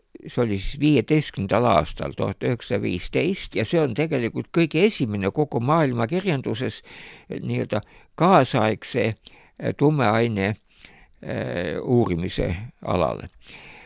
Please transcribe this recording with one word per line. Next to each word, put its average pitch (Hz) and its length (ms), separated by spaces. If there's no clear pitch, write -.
see - 160
oli 104 160
siis - 220
viieteistkümnendal 135 840
aastal, 78 480
tuhat 104 320
üheksasada 117 380
viisteist, 131 760
ja 113 80
see 170 160
on 131 140
tegelikult 127 580
kõige 165 320
esimene 104 480
kogu 143 280
maailma 127 460
kirjanduses, 127 760
eh, - 100
nii-öelda 120 400
kaasaegse, 123 880
eh, - 680
tumeaine, 113 800
eh, 98 580
uurimise 95 720
alal. 71 400